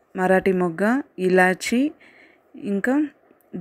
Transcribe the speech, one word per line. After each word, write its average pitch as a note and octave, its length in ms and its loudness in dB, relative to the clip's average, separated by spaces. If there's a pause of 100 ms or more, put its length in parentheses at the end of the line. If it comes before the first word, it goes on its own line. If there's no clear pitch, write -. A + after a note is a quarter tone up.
(200)
మరాఠీ F#3+ 420 4
మొగ్గ, G3 400 -2 (260)
ఇలాచి, F#3 540 2 (880)
ఇంకా A#3+ 240 -2 (640)